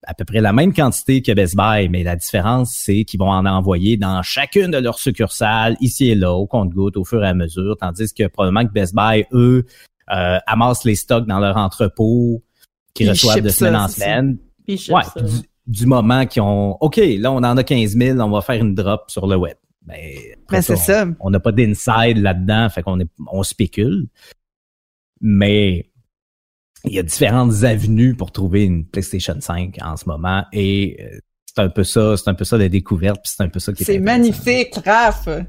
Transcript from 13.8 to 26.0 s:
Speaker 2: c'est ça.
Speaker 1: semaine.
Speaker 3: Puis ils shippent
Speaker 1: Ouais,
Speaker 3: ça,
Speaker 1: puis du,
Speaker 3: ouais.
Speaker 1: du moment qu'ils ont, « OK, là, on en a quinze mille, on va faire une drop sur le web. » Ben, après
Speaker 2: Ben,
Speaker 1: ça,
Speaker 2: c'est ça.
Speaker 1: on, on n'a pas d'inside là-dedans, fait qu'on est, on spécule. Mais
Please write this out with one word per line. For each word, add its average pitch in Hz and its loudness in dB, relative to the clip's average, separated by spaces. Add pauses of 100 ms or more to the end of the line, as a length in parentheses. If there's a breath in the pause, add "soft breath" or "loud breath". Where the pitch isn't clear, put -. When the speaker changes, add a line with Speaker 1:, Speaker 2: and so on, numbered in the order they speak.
Speaker 2:
c'est - -8
ça. 101 -4
Speaker 1:
semaine. 123 0 (280)
Speaker 3:
Puis 202 -4
ils 185 -6
shippent 170 -4
Speaker 1:
Ouais, 185 4
Speaker 3:
ça, - -6
Speaker 1:
puis - -4
du, 104 -2
Speaker 3:
ouais. 113 -6 (240)
Speaker 1:
du 113 -2
moment 127 4
qu'ils 110 -2
ont, « 101 0
OK, 151 0 (200)
là, 123 0
on 131 -2
en 120 2
a 131 2
quinze 113 0
mille, 127 2
on 107 0
va 104 2
faire 117 -2
une 98 0
drop 98 -2
sur 95 -6
le 98 2
web. » 90 -2 (300)
Ben, 80 -18 (480)
après 190 -2
Speaker 2:
Ben, 180 0
Speaker 1:
ça, - 0
Speaker 2:
c'est 92 0
ça. 208 2 (140)
Speaker 1:
on, - -6
on 95 0
n'a 98 2
pas 117 0
d'inside 113 2
là-dedans, 101 2
fait 90 -8
qu'on 92 -2
est, 85 -2 (240)
on 95 -4
spécule. 120 -2 (1120 soft breath)
Mais 101 2 (960)